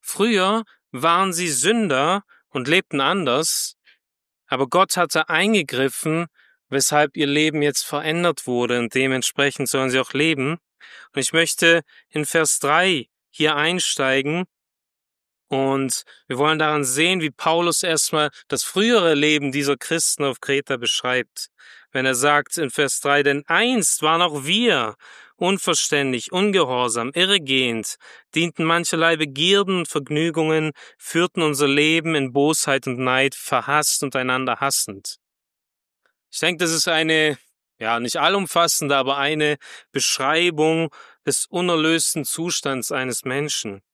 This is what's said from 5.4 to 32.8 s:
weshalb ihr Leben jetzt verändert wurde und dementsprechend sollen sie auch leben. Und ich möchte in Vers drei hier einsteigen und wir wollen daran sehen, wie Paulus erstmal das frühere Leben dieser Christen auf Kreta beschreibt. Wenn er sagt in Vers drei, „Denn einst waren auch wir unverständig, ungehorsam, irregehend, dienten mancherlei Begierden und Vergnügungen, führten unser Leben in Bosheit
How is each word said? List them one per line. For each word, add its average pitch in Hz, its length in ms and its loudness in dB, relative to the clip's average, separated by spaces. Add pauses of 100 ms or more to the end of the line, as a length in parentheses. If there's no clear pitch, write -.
weshalb 143 460 0
ihr 147 100 0
Leben 151 340 0
jetzt 147 220 0
verändert 160 640 -2
wurde 123 320 0
und 120 160 -4
dementsprechend 131 760 0
sollen 135 220 0
sie 131 100 2
auch - 140 -6
leben. 147 440 0 (540)
Und 139 80 -4
ich - 140 -4
möchte 165 480 4 (260)
in 151 160 -4
Vers 160 340 0
drei 156 500 2 (220)
hier 151 260 0
einsteigen 147 920 0 (1000)
und 135 540 0 (240)
wir 131 100 -8
wollen 151 220 2
daran 151 260 2
sehen, 160 380 0
wie 151 80 -2
Paulus 170 520 0
erstmal 156 480 0 (180)
das - 160 -4
frühere 196 500 2
Leben 147 360 2
dieser 139 280 0
Christen - 460 -2
auf 131 160 -2
Kreta 139 360 -2
beschreibt. 123 720 -4 (420)
Wenn 131 140 -2
er 131 100 2
sagt 147 440 2
in 143 120 -2
Vers - 300 -2
drei, 143 220 2
„Denn 143 240 0
einst 214 560 0
waren 160 180 2
auch 147 240 -2
wir 165 520 0 (400)
unverständig, 147 960 -2
ungehorsam, 127 840 0
irregehend, 135 840 0 (380)
dienten 165 300 -2
mancherlei 165 520 2
Begierden 180 640 0
und 170 100 -4
Vergnügungen, 156 840 -2 (260)
führten 175 420 -2
unser 147 280 2
Leben 156 460 2
in 135 180 -2
Bosheit 139 540 0